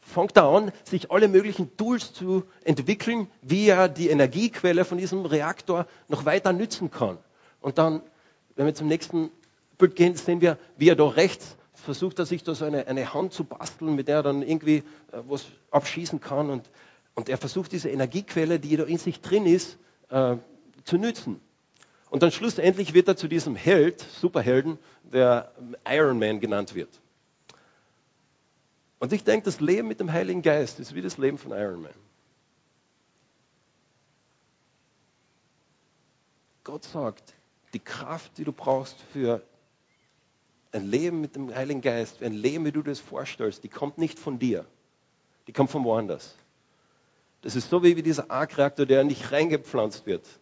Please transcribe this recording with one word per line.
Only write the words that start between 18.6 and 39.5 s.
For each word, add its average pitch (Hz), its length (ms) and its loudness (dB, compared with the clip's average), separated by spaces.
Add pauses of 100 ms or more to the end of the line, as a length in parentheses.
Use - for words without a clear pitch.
da 156 60 0
in 160 140 -2
sich - 240 -6
drin 196 240 0
ist, 170 320 2 (320)
äh, 127 280 2 (460)
zu - 140 -2
nützen. 208 420 -4 (680)
Und 139 140 2
dann 170 80 6
schlussendlich 185 640 0
wird 180 140 6
er 190 100 2
zu 170 100 -8
diesem 156 280 -4
Held, 170 460 4
Superhelden, 143 760 0 (260)
der 123 480 2 (360)
Iron 139 320 2
Man 107 200 -2
genannt 101 360 -4
wird. - 260 -12 (2000)
Und 127 120 -4
ich 202 120 -2
denke, 214 220 2
das 185 140 -4
Leben 185 280 0
mit 220 120 -8
dem 180 120 -4
Heiligen 180 300 -2
Geist 147 380 0
ist 135 160 -14
wie 90 60 -8
das 185 160 -8
Leben 135 200 -2
von - 140 -14
Iron 101 300 -8
Man. 76 100 -16 (4000)
Gott 147 220 -14
sagt, - 480 -10 (400)
die 113 60 -6
Kraft, - 580 -14
die 160 60 -10
du 147 100 -8
brauchst 135 460 -6 (140)
für 117 300 -4 (1300)